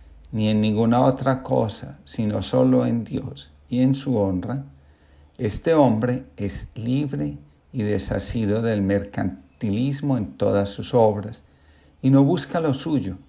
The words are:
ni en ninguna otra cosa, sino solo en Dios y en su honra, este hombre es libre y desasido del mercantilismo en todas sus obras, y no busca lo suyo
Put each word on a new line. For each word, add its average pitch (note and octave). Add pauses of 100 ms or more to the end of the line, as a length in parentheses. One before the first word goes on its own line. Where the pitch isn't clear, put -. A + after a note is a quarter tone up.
(340)
ni G#2+
en G#2+
ninguna A2+
otra C3
cosa, B2+
sino G#2
solo B2+
en A#2
Dios - (200)
y B2
en C3
su C3
honra, G2+ (720)
este B2
hombre B2 (120)
es -
libre C#3+ (360)
y B2+
desasido G#2
del A2
mercantilismo G#2
en G#2
todas G2+
sus -
obras, G#2+ (600)
y C3
no C#3
busca C#3
lo D#3
suyo G#2 (120)